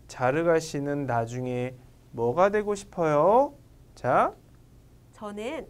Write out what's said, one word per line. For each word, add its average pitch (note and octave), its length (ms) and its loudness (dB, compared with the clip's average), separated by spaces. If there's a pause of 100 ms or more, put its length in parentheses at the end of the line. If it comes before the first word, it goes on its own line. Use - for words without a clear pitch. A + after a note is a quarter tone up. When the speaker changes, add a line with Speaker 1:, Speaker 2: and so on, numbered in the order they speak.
Speaker 1:
자르갈 D#3+ 540 0
씨는 C#3+ 440 -4
나중에 B2 720 -4 (360)
뭐가 B2+ 380 2
되고 G#3 260 -2
싶어요? F3+ 800 2 (420)
자. F#3 380 0 (800)
Speaker 2:
저는 G#3+ 560 -12